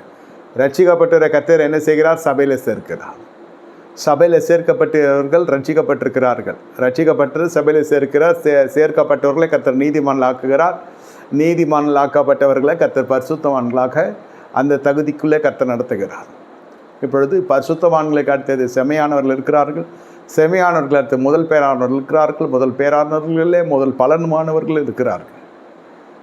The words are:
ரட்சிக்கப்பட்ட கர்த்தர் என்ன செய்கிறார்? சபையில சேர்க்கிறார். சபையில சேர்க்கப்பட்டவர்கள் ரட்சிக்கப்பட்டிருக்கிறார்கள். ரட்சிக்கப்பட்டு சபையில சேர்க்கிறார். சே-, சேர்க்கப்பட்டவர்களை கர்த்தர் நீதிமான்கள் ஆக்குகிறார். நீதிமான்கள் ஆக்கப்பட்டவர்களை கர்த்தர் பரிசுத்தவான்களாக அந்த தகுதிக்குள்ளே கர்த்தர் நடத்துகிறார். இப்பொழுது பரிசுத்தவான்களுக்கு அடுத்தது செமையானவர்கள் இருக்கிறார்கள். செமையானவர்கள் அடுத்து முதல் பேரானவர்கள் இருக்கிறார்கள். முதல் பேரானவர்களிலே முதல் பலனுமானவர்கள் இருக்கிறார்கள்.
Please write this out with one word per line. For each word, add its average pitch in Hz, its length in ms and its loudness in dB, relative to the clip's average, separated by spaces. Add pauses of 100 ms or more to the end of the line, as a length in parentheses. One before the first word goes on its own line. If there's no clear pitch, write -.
(580)
ரட்சிக்கப்பட்ட 160 720 4
கர்த்தர் 151 300 2
என்ன 151 200 0
செய்கிறார்? 156 440 2
சபையில 139 320 0
சேர்க்கிறார். 98 680 -8 (840)
சபையில 160 420 4
சேர்க்கப்பட்டவர்கள் 151 1000 2
ரட்சிக்கப்பட்டிருக்கிறார்கள். 135 1120 -2 (220)
ரட்சிக்கப்பட்டு 143 760 0
சபையில 151 280 2
சேர்க்கிறார். 147 540 2
சே-, 143 320 2 (100)
சேர்க்கப்பட்டவர்களை 151 720 2
கர்த்தர் 131 280 0
நீதிமான்கள் 135 580 0
ஆக்குகிறார். 139 380 0 (640)
நீதிமான்கள் 151 580 0
ஆக்கப்பட்டவர்களை 139 840 2
கர்த்தர் 139 320 -2
பரிசுத்தவான்களாக 131 1040 -2 (400)
அந்த 143 220 0
தகுதிக்குள்ளே 147 640 0
கர்த்தர் 139 280 -2
நடத்துகிறார். 117 600 -6 (720)
இப்பொழுது 139 480 0
பரிசுத்தவான்களுக்கு 151 800 0
அடுத்தது 131 460 -2
செமையானவர்கள் 143 560 0
இருக்கிறார்கள். 147 540 -2 (500)
செமையானவர்கள் 165 600 2
அடுத்து 131 220 0
முதல் 151 300 0
பேரானவர்கள் 135 460 0
இருக்கிறார்கள். 151 540 -2
முதல் 131 240 0
பேரானவர்களிலே 156 960 0
முதல் 135 320 0
பலனுமானவர்கள் 160 800 0
இருக்கிறார்கள். 117 520 -6 (880)